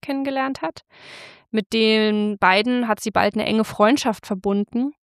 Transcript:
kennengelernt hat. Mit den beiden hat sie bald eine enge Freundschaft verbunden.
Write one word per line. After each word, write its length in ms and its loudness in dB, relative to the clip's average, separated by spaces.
kennengelernt 640 -4
hat. 180 -8
Mit 200 -4
den 680 2
beiden 480 2
hat 120 0
sie 120 -6
bald 240 2
eine 100 -2
enge 180 2
Freundschaft 640 0
verbunden. 760 -4